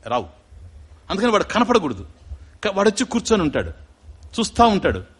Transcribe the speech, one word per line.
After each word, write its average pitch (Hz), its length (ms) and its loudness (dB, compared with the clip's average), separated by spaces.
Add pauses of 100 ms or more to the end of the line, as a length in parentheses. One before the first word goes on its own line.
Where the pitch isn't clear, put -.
రావు. 113 200 -2 (800)
అందుకని 202 220 0
వాడు 208 120 4
కనపడకూడదు. 185 640 0 (560)
క-, 202 100 -2
వాడు 196 160 4
వచ్చి 226 160 -4
కూర్చొని 220 360 0
ఉంటాడు, 123 280 -2 (680)
చూస్తా 233 260 2
ఉంటాడు. 151 380 0 (160)